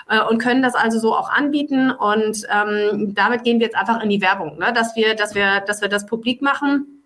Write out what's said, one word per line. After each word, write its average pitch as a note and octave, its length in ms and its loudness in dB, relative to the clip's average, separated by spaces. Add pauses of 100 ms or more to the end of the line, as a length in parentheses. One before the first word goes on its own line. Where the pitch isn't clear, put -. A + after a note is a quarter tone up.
äh, A3 140 2
und A3+ 160 2
können B3 240 2
das B3+ 120 2
also A3+ 260 0
so A3 140 2
auch - 160 -2
anbieten. C#4 640 0
Und, G#3+ 580 0
ähm, G#3 680 0
damit A3+ 280 0
gehen A#3 160 2
wir A3+ 80 2
jetzt A3 80 -8
einfach A3+ 260 0
in G#3+ 80 -2
die G3+ 120 2
Werbung, F#3 360 -2
ne? F#3+ 140 0
Dass A3+ 240 -2
wir, A3 200 2
dass G#3 200 -4
wir, G3+ 240 2
dass G3+ 220 -4
wir G3+ 80 -2
das G#3 160 -2
publik A3+ 360 -4
machen. C#4 540 -2 (100)